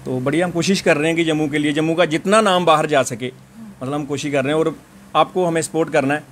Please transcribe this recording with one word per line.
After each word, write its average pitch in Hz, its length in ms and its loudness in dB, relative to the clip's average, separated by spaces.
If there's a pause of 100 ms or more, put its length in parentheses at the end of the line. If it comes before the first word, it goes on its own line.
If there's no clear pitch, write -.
तो 131 160 -4
बढ़िया 147 260 0
हम 175 60 -6
कोशिश 170 280 0
कर 165 160 2
रहे 147 100 0
हैं 165 100 0
कि 165 80 0
जम्मू 156 240 0
के 143 100 -2
लिए, 151 140 0
जम्मू 156 220 0
का 175 100 2
जितना 170 360 2
नाम 185 240 2
बाहर 156 220 4
जा 147 160 2
सके, 120 300 -6 (500)
मतलब 131 120 -6
हम 151 100 -4
कोशिश 143 280 -6
कर 139 120 0
रहे 139 80 0
हैं। 160 80 2
और 156 160 0 (400)
आपको 180 280 2
हमें 165 180 0
सपोर्ट 156 300 -2
करना 143 220 2
है 151 180 -6